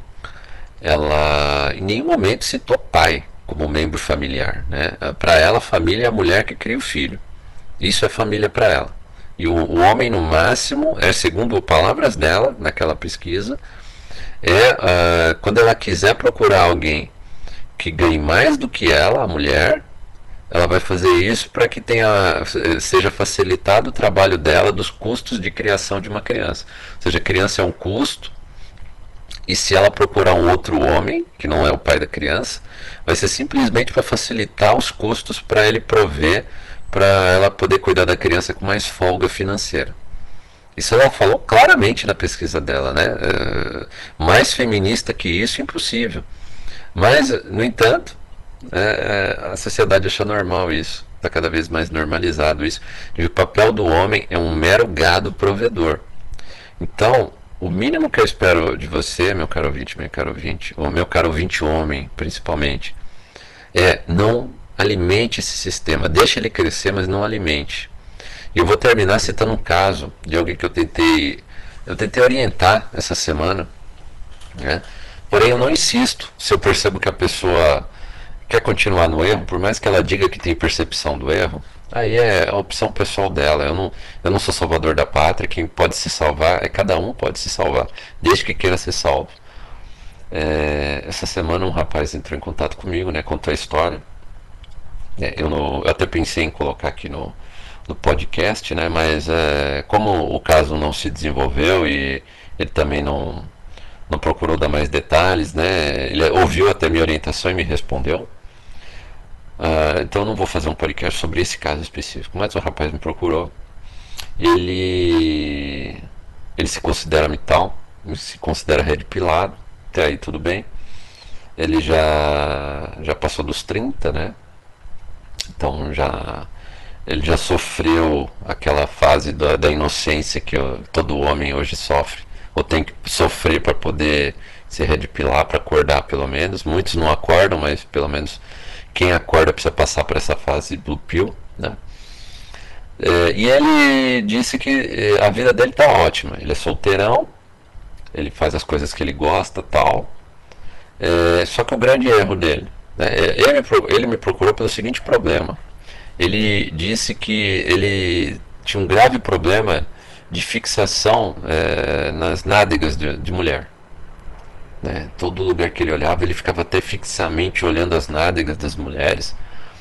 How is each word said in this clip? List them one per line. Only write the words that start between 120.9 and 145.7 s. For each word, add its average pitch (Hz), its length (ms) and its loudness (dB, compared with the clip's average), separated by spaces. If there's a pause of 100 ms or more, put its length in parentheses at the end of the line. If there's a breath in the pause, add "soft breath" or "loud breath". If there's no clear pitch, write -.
Ele 80 240 2
já, 76 1200 0
já 78 120 -2
passou - 300 -4
dos 73 180 -6
trinta, - 480 -4
né? - 240 -4 (1160)
Então 71 440 -6
já, - 540 -4 (580 loud breath)
ele - 180 -4
já 80 120 2
sofreu 78 920 0 (160)
aquela 73 440 0
fase 71 440 2
da, 73 220 2
da - 160 2
inocência 76 720 -2
que, - 180 -2
ó, 67 200 -2 (120)
todo - 300 0
homem 71 340 0
hoje 71 220 -4
sofre, - 480 -2 (320 loud breath)
ou 76 80 0
tem 78 180 0
que - 100 -8 (120)
sofrer - 560 0
pra 76 120 2
poder 76 640 0 (340 loud breath)
se - 160 -6
redipilar, 73 600 0
pra - 140 -2
acordar 71 440 2
pelo 67 240 -4
menos. 76 380 -4
Muitos 82 320 0
não 82 120 2
acordam, 85 520 4
mas 73 240 -2
pelo 73 240 -2
menos 73 320 -6 (520 loud breath)
quem 90 200 2
acorda 80 400 2
precisa - 200 -2
passar - 320 0
por 76 120 -2
essa - 200 0
fase 143 400 -2
blue - 200 -6
pill, - 380 -2 (240)
né? - 180 -6 (1200 loud breath)
É, 85 340 4
e 120 160 4
ele 277 720 6
disse 220 340 0
que, - 140 -2 (480)
é, 101 60 4
a 104 60 6
vida 123 220 4
dele 131 200 4